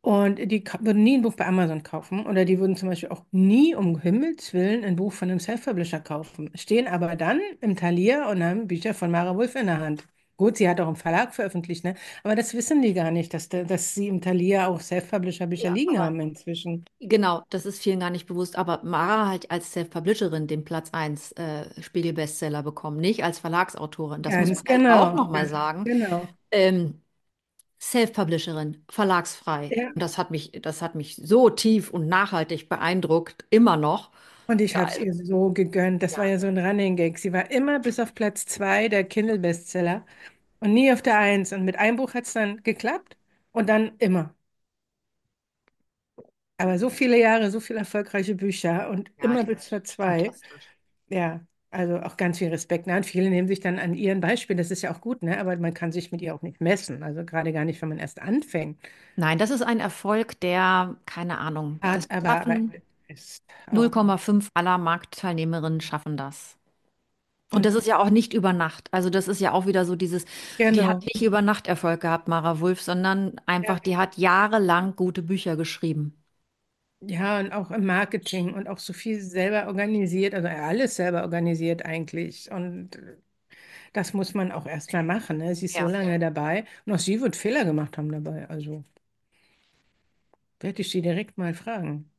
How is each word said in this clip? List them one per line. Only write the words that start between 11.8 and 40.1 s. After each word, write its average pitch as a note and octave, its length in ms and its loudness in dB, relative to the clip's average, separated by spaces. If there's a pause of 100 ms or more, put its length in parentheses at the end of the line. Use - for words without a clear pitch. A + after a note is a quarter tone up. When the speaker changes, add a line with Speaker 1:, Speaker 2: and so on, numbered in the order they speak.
Speaker 1:
ne? F#3 120 -4 (280)
Aber G#3+ 120 0
das A3+ 180 -2
wissen C4+ 280 2
die G#3+ 120 4
gar E3 180 0
nicht, E3+ 220 -2
dass D#3+ 160 -8
da, F3+ 140 -4
dass E3+ 300 -2
sie G3+ 140 -2
im F#3 140 -2
Thalia F#3 460 2
auch F3 120 -2
Self-Publisher-Bücher F3+ 920 -4
Speaker 2:
Ja, - 0 -
Speaker 1:
liegen B3+ 300 2
Speaker 2:
aber - 20 2
Speaker 1:
haben D#3+ 200 -2
inzwischen. E3+ 640 -8 (160)
Speaker 2:
Genau, F#3+ 480 2
das F#3 160 -6
ist G3+ 160 -10
vielen F#3+ 200 0
gar F3 100 -4
nicht F3 160 -8
bewusst, F3 300 -4
aber E3+ 260 -2
Mara F#3 480 0
hat F#3 200 -6
als E3+ 220 -6
Self-Publisherin E3+ 720 -2
den D3+ 180 -4
Platz D#3+ 280 -8
eins, D3+ 400 -6
äh, D#3 480 -10
Spiegel-Bestseller D#3 840 -4
bekommen, D3+ 360 -8
nicht G3 240 0
als E3+ 160 -2
Verlagsautorin. D#3 840 -4
Das F3+ 160 2
muss F3 100 4
Speaker 1:
Ganz F#3 60 2
Speaker 2:
man - 100 -10
vielleicht B3+ 260 6
auch F3 220 8
Speaker 1:
genau, - 20 -2
Speaker 2:
noch F#3 140 2
mal D#3 160 2
Speaker 1:
ganz D3 40 -6
Speaker 2:
sagen. D#3 360 -2
Speaker 1:
genau. G3 520 -2 (140)
Speaker 2:
Ähm, F#3 500 4 (800)
Self-Publisherin, E3 1080 0
verlagsfrei. E3+ 880 0
Speaker 1:
Ja. A#3+ 200 -2
Speaker 2:
Und - 80 0
das D#3+ 140 -4
hat F3 140 -2
mich, D#3 200 -6 (120)
das - 180 -6
hat E3 140 -8
mich D3+ 220 -10
so A3 340 6
tief A3 400 2
und D#3+ 160 -2
nachhaltig E3+ 640 0
beeindruckt, E3+ 840 0
immer A3 260 8
noch. D3+ 340 0 (360)
Speaker 1:
Und A3 140 4
ich G#3 160 2
hab's F3+ 200 0
Speaker 2:
Geil. - 20 -6
Speaker 1:
ihr F#3+ 140 -2
so F#3 400 2
gegönnt. F#3 500 2
Das - 140 -2
Speaker 2:
Ja. - 0 -
Speaker 1:
war G3+ 80 0
ja G3 140 2
so G3 80 0
ein F#3+ 100 0
Running F#3+ 380 2
Gag. E3+ 240 0
Sie F#3 140 -4
war F#3 180 0
immer C#4 280 2
bis A#3 200 -2
auf A3+ 160 -4
Platz G#3 320 -4
zwei G3+ 420 0
der G3+ 140 4
Kindle-Bestseller F3+ 1040 0 (560)